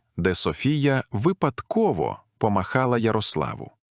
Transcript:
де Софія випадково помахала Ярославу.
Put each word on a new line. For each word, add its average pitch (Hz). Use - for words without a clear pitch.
де 87
Софія 135
випадково 135
помахала 120
Ярославу. 107